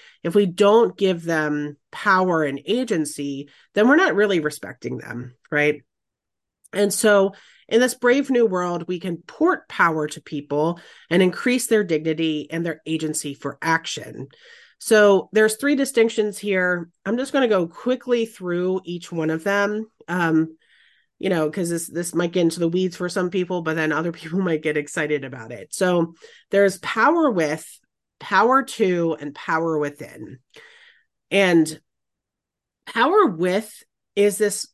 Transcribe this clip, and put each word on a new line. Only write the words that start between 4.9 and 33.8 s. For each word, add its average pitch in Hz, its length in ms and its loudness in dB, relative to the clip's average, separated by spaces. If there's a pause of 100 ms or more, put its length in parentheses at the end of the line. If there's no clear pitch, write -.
them, 123 380 -14 (160)
right? 147 320 0 (920)
And 196 200 0
so 202 400 4 (360)
in 233 120 4
this 247 140 2
brave 254 340 2
new 240 160 4
world, 180 420 -2
we 180 120 -4
can 175 180 -6
port - 500 -2
power 160 400 0
to 151 140 -14
people 151 580 -4 (300)
and 180 120 4
increase 247 460 0
their 214 160 2
dignity 160 680 -2
and 170 160 -4
their 160 200 -6
agency 156 480 -6
for - 280 -12
action. 131 680 -4 (520)
So 208 540 6
there's 214 220 2
three 285 200 0
distinctions 226 640 0
here. 180 520 -2 (160)
I'm 220 120 -2
just 262 160 -6
gonna 269 140 2
go 185 200 2
quickly 240 580 -2
through 185 600 -4
each 170 260 -10
one 160 200 -2
of 160 120 -4
them, 208 460 -2 (180)
um, 160 500 0 (640)
you 190 100 -2
know, 156 200 0
'cause 170 200 -4
this, 170 180 -6
this 170 260 -8
might 170 180 -2
get 180 100 0
into 165 180 0
the 170 100 0
weeds 180 260 -2
for 180 140 -6
some 180 220 -4
people, 180 320 -4
but 160 120 -2
then 156 160 -2
other 160 200 -2
<laughs> - 20 -6
people 165 260 -6
might 170 220 -2
get 151 160 -2
excited 147 480 -4
about 123 260 -14
it. 104 220 -16
So 175 400 0 (380)
there's 196 260 4
power 294 540 2
with, 160 360 -2 (520)
power 240 440 4
to, 175 560 0
and 147 140 -10
power 165 440 -2
within. 143 600 -8 (920)
And 175 480 2 (1080)
power 330 400 2
with 185 580 -2 (340)